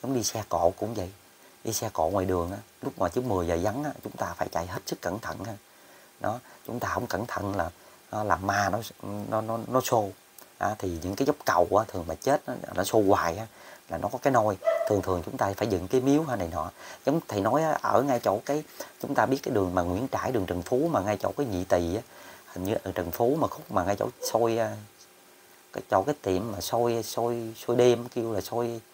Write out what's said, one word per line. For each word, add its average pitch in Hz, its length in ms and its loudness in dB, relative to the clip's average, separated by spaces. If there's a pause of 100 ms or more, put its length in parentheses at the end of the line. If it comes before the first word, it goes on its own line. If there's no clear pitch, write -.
Giống 135 120 -2
đi 120 80 2
xe 104 260 -2
cộ 85 280 4
cũng 110 180 -4
vậy. 95 160 -4 (540)
Đi 110 80 -2
xe 104 200 -2
cộ 80 160 2
ngoài 95 160 2
đường 90 280 2
á, 101 60 -8 (240)
lúc 131 160 -6
mà 92 100 2
trước 123 160 0
mười 95 220 2
giờ 85 160 2
vắng 110 220 0
á, 95 60 -2 (140)
chúng 104 80 -8
ta 90 240 -6
phải - 120 -2
chạy 85 180 -2
hết 90 200 -8
sức - 160 -6
cẩn 92 160 -2
thận 98 260 -6
ha. 110 80 -6 (680)
Đó, 113 180 -2 (280)
chúng 117 140 -6
ta - 80 -2
không 110 180 -2
cẩn 107 200 -2
thận 98 300 -4
là, 85 140 0 (400)
nó 107 140 -2
làm 95 220 2
ma 101 220 2
nó, 98 100 0 (520)
nó, 110 100 2
nó, 113 180 -4 (100)
nó 127 120 4
xô. 113 280 2 (500)
À, 98 200 0
thì 87 240 -4
những 92 120 -2
cái 139 120 0
dốc 147 180 2
cầu 87 240 4 (100)
á, 113 100 4
thường 87 200 -6
mà 80 60 -4
chết - 320 0
nó, 127 80 -6 (200)
nó 95 100 0
xô 110 180 4
hoài 87 340 4
á, 110 100 -8 (420)
là 82 100 -6
nó 98 100 -4
có 123 140 -6
cái 139 100 4
nôi. 107 240 4 (320)
Thường 101 140 4
thường 90 220 0
chúng - 120 -8
ta 98 200 0
phải - 120 0
dựng 92 200 0
cái 131 120 4
miếu 143 220 4
hay 135 140 -2
này 90 160 -2
nọ. 82 180 -4 (360)
Giống 151 220 2
thầy 107 120 -2
nói 123 220 2
á, 156 200 2
ở 113 200 4
ngay 131 180 2
chỗ 104 260 2
cái, 151 160 -2 (400)
chúng 143 120 -4
ta 110 120 4
biết 135 160 2
cái - 120 -2
đường 92 200 2
mà 90 80 4
Nguyễn 90 300 0
Trãi, 101 200 -2
đường 104 140 0
Trần 90 160 -2
Phú 131 300 0
mà 113 80 2
ngay 101 160 0
chỗ 98 200 -4
cái 143 100 -2
Nhị 95 180 -2
Tỳ 87 320 2
á, 117 60 -4 (440)
hình 90 180 -8
như 104 180 0
ở 92 100 -6
Trần 87 180 -2
Phú 123 300 2
mà 113 80 2
khúc - 240 -10
mà 95 120 2
ngay 101 140 0
chỗ - 100 -2 (240)
xôi, 117 260 4
à, 107 180 -2 (960)
cái - 180 -8
chỗ 95 120 6
cái 147 200 0
tiệm 101 300 0
mà 98 80 -6
xôi, 117 420 0
xôi, 117 520 -4 (120)
xôi 120 100 2
đêm 123 320 6
kêu 113 240 -2
là 98 80 0
xôi 117 400 -2 (140)